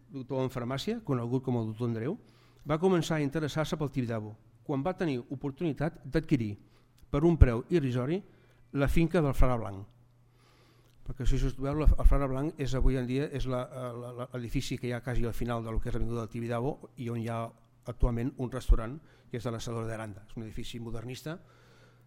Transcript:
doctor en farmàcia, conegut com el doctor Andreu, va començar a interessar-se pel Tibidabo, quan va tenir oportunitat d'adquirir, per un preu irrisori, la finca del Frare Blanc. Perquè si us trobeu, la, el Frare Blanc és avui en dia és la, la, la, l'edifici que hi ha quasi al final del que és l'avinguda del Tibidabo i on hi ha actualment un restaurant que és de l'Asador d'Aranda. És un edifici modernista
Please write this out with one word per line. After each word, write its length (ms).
doctor 380
en 80
farmàcia, 500
conegut 400
com 140
el 140
doctor 180
Andreu, 260
va 160
començar 400
a 80
interessar-se 480
pel 160
Tibidabo, 460
quan 240
va 80
tenir 240
oportunitat 720
d'adquirir, 460
per 160
un 80
preu 300
irrisori, 460
la 80
finca 320
del 160
Frare 240
Blanc. 300
Perquè 240
si 80
us 220
trobeu, 240
la, 100
el 160
Frare 240
Blanc 320
és 160
avui 160
en 140
dia 160
és 160
la, 160
la, 480
la, 120
l'edifici 420
que 80
hi 80
ha 80
quasi 240
al 80
final 320
del 160
que 80
és 60
l'avinguda 240
del 100
Tibidabo 460
i 80
on 80
hi 80
ha 140
actualment 480
un 140
restaurant 420
que 140
és 80
de 20
l'Asador 380
d'Aranda. 400
És 100
un 80
edifici 320
modernista 560